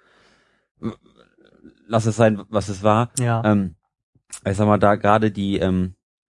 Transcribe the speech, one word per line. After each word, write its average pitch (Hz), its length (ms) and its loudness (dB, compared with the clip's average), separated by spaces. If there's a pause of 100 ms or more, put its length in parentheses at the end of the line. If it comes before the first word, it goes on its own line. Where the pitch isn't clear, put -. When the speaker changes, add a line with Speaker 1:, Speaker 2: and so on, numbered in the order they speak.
(1900)
Speaker 1:
lass 110 180 -2
es 110 100 -2
sein, 110 340 2
was 101 200 -4
es 95 140 -10
war. 110 360 2
Speaker 2:
Ja. 117 260 -2
Speaker 1:
Ähm, 98 300 0 (680)
ich 101 100 -2
sag 104 100 0
mal, 104 140 4
da 104 160 4
gerade 107 360 0
die, 98 280 -4
ähm, 92 360 -2 (420)